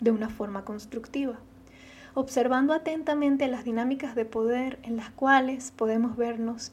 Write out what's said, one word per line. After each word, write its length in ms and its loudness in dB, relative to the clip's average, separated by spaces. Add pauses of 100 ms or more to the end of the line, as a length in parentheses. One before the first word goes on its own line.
de 100 4
una 200 0
forma 340 -6
constructiva, 760 -6 (760)
observando 580 2
atentamente 760 2
las 180 -4
dinámicas 500 -2
de 100 0
poder 580 -2
en 140 -4
las 140 -8
cuales 600 4
podemos 460 0
vernos 560 -4